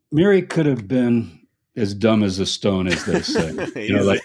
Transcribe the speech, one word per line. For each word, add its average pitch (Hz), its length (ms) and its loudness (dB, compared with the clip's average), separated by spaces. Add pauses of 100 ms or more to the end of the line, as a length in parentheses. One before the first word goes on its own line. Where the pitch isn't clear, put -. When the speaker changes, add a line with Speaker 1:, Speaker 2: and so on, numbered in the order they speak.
(120)
Speaker 1:
Mary 185 300 4
could 170 240 0
have 117 220 0
been 120 520 0 (360)
as 101 180 -2
dumb 107 300 2
as 95 160 -2
a 92 60 -2
stone, 95 420 -2
as - 180 -2
they 175 160 0
say. 82 300 -2
Speaker 2:
<laughs> - 360 -8
Speaker 1:
You 101 100 0
know, 98 60 2
like, - 220 2